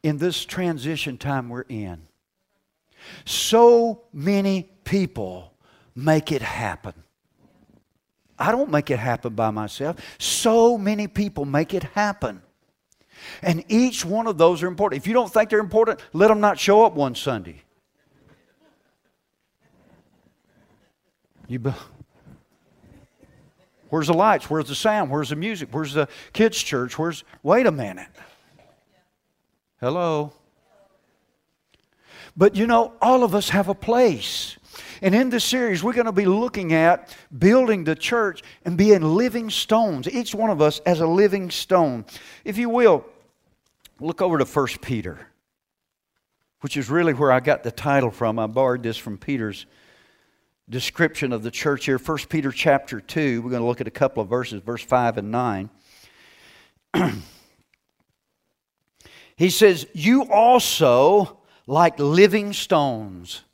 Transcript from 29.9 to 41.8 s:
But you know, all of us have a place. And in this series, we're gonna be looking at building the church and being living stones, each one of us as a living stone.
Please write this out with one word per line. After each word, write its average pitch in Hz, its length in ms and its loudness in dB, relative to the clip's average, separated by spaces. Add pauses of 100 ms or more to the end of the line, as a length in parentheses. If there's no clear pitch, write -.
But 202 180 4
you 214 120 0
know, 233 340 2
all 247 220 4
of 190 100 0
us 202 160 -2
have 190 180 0
a 196 80 -4
place. 220 840 -2 (440)
And 190 140 2
in 254 140 2
this 240 140 -2
series, 226 400 -2
we're 240 100 -2
gonna 226 180 0
be 196 140 0
looking 196 480 0
at 165 420 2 (220)
building 214 460 4
the 156 120 -2
church 220 480 -2 (220)
and 170 120 -4
being 196 240 6
living 220 480 0
stones, 208 580 -2
each 240 280 -6
one 220 140 0
of 160 120 0
us 151 240 2
as 175 140 2
a 160 80 0
living 190 420 0
stone. 151 560 -2 (400)